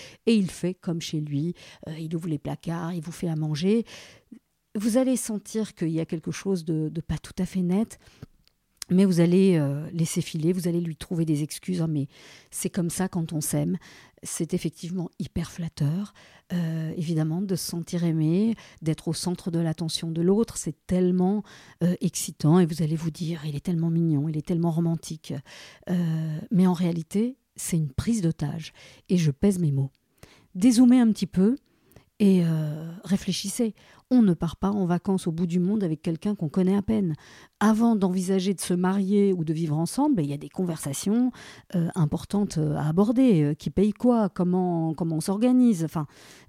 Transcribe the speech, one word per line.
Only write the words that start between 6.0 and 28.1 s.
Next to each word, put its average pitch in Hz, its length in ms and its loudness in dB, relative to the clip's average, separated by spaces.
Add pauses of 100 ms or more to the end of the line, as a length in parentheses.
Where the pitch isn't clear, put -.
a 160 60 -4
quelque 165 260 -6
chose 180 340 -4
de, 156 240 -2
de 160 100 -6
pas 156 160 -4
tout - 220 -14
à 185 80 -2
fait 185 160 -4
net. 185 360 0 (920)
Mais 185 160 6
vous 185 140 4
allez, 175 400 6
euh, 143 340 0
laisser 170 280 -2
filer, 160 320 0
vous 180 160 -4
allez 170 120 0
lui 165 140 -4
trouver 165 300 -4
des 151 180 0
excuses. « 170 420 -4
Oh, 165 40 0
mais 143 180 -2 (460)
c'est - 180 -6
comme 175 180 -2
ça 190 200 -4
quand 165 240 -4
on 156 80 -2
s'aime. » 156 380 -2 (440)
C'est - 320 -6
effectivement 175 640 -6
hyper 165 320 -6
flatteur, 165 640 -4 (380)
euh, 160 440 -2
évidemment, 160 460 -2
de 190 140 -2
se - 100 -6
sentir 170 380 -4
aimé, 170 500 2 (280)
d'être 156 260 -4
au 165 40 0
centre 175 380 -6
de 165 80 -2
l'attention 165 540 -4
de 165 100 -2
l'autre. 202 340 2
C'est - 300 -8
tellement, 180 560 2 (400)
euh, 180 180 2
excitant 165 600 2
et 175 60 6
vous 160 140 -4
allez 160 140 0
vous 160 160 -4
dire, « 156 340 -6
Il 147 120 -6
est - 80 -8
tellement 165 260 -2
mignon, 160 380 2
il 156 80 -4
est 151 100 -6
tellement 170 240 0
romantique. » 165 640 -2 (560)
Euh, 160 480 -2 (140)
mais 185 160 6
en 180 40 4
réalité, 180 640 -2 (180)
c'est - 200 -4
une 156 140 0
prise 226 320 -2